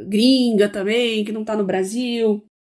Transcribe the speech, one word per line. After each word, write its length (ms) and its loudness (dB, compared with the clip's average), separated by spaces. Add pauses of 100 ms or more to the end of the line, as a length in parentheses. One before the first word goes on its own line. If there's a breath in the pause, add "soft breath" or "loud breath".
gringa 600 4
também, 560 -2
que 80 -6
não 120 -6
tá 120 -4
no 80 0
Brasil, 800 -2 (200)